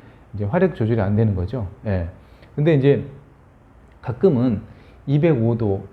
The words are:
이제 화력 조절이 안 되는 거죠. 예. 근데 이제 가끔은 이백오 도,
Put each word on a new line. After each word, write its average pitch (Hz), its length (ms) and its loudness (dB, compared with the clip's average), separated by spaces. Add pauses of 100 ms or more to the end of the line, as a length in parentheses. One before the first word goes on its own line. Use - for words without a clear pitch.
(340)
이제 101 120 -4
화력 180 300 0
조절이 113 260 0
안 98 140 0
되는 107 200 2
거죠. 92 320 -6 (180)
예. 92 220 -2 (480)
근데 151 200 2
이제 131 280 2 (1000)
가끔은 123 600 0 (460)
이백오 139 500 2
도, 98 360 -2